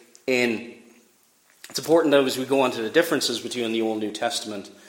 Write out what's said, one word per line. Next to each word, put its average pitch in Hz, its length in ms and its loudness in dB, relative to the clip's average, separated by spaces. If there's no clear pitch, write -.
in. 120 480 0
It's - 80 -6
important, 151 340 4
though, 139 140 6
as 127 100 -2
we 127 80 -2
go 135 160 2
on 127 120 2
to 117 100 -6
the 110 80 -4
differences 143 500 2
between 113 320 -4
the 113 80 0
Old 110 220 -2
and - 0 -
New 104 100 -4
Testament, 107 580 -6